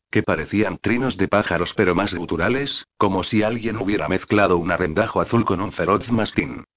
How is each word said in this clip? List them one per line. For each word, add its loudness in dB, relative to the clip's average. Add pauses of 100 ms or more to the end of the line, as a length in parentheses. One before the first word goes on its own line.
(120)
que 2
parecían 0
trinos -2
de 0
pájaros 0
pero 2
más -2
guturales, -2 (120)
como 0
si 0
alguien -2
hubiera -2
mezclado 4
un -2
arrendajo 0
azul 2
con 0
un -6
feroz 0
mastín. -2 (120)